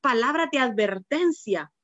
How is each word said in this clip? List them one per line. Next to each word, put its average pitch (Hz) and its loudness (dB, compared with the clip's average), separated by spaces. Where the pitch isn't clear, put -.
Palabras 285 0
de 285 -2
advertencia 214 -2